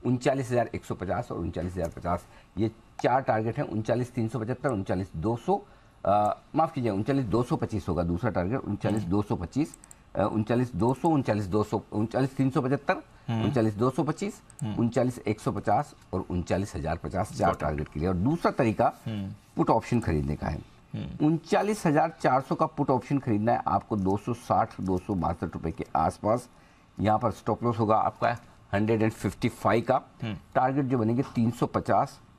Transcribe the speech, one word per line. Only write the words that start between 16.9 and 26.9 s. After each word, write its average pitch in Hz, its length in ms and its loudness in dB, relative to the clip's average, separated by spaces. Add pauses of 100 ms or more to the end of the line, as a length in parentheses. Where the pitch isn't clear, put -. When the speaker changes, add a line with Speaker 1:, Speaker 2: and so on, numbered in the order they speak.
Speaker 1:
पचास, 90 400 -4
चार 92 120 2
Speaker 2:
Got 80 120 -2
it। - 0 -
Speaker 1:
टारगेट 73 260 -2
के - 120 -10
लिए। 87 100 0
और 92 60 0
दूसरा 147 360 2
तरीका 131 420 2 (120)
Speaker 2:
हम्म। 104 260 -6 (240)
Speaker 1:
पुट 160 140 2
ऑप्शन 120 300 4
खरीदने 73 360 0
का - 120 -4
है। - 300 -8 (160)
Speaker 2:
हम्म। 110 320 -4
Speaker 1:
उनचालीस 190 600 0
हजार 160 360 2
चार 135 200 4
सौ - 140 -2
का 160 100 2
पुट 143 240 -2
ऑप्शन 135 300 2
खरीदना 107 320 2
है 110 160 2
आपको 101 280 0
दो 98 220 2
सौ 123 160 -4
साठ, 110 480 0
दो 92 160 0
सौ 98 180 -2
बासठ 85 280 -2
रुपए 82 280 -4
के - 140 -8 (100)
आसपास। 98 540 0 (500)